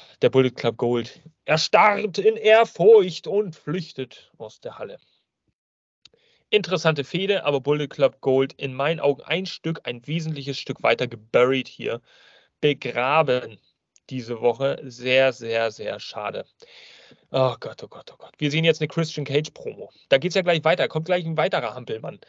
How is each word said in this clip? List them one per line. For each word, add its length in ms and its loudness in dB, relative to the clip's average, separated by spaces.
der 80 4
Bullet 220 4
Club 260 -4
Gold 420 -4
erstarrt 720 2
in 200 2
Ehrfurcht 880 6
und 300 -2
flüchtet 800 -10
aus 240 -16
der 160 -14
Halle. 220 -14
Interessante 540 0
Fehde, 400 -2
aber 160 0
Bullet 300 -2
Club 320 -2
Gold 320 0
in 200 -10
meinen 280 -2
Augen 220 0
ein 220 -6
Stück, 380 -8
ein 240 -12
wesentliches 500 -6
Stück 260 -10
weiter 240 2
geburied 600 2
hier. 340 -8
Begraben 960 0
diese 280 -8
Woche. 440 0
Sehr, 500 2
sehr, 380 -2
sehr 280 -8
schade. 460 -10
Oh 280 0
Gott, 240 -14
oh 40 -16
Gott, 260 -20
oh 40 -20
Gott. 200 -20
Wir 140 -2
sehen 120 0
jetzt 160 4
eine 80 -2
Christian 380 -6
Cage 260 -2
Promo. 400 -14
Da 100 6
geht's 160 -2
ja 80 2
gleich 200 0
weiter. 240 2
Kommt 200 -6
gleich 180 0
ein 120 -4
weiterer 360 -2
Hampelmann, 560 -10